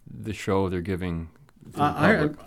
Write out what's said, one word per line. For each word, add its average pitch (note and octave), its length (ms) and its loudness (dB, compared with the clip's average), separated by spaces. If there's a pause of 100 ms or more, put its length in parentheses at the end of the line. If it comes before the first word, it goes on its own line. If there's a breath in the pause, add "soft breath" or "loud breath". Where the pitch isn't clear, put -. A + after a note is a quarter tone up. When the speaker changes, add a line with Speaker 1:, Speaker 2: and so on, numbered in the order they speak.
Speaker 1:
the G#2+ 260 -8
show G2 360 0
they're F2+ 120 -2
giving E2+ 480 -4 (360)
to - 60 -20
the C3+ 100 -2
Speaker 2:
Uh, D3 160 2
I, F3 180 6
Speaker 1:
public? D3+ 320 0